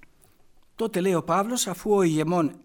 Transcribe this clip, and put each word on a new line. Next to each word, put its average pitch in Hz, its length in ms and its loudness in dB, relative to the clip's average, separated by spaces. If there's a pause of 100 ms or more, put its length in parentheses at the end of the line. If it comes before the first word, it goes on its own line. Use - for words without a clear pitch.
(760)
Τότε, 220 260 -4
λέει 190 120 2
ο 165 100 0
Παύλος, 196 440 -2
αφού 202 260 -2
ο 202 80 4
ηγεμόν 160 640 0